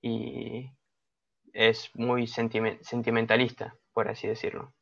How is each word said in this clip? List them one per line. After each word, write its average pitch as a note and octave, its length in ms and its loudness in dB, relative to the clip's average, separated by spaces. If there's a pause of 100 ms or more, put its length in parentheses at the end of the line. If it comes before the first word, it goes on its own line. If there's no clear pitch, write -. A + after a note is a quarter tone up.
Y A#2+ 680 -6 (800)
es A2+ 420 4
muy A#2+ 320 0
sentime-, A2+ 560 0
sentimentalista, A2+ 920 2 (180)
por A2+ 160 0
así A2+ 200 -6
decirlo. - 540 -6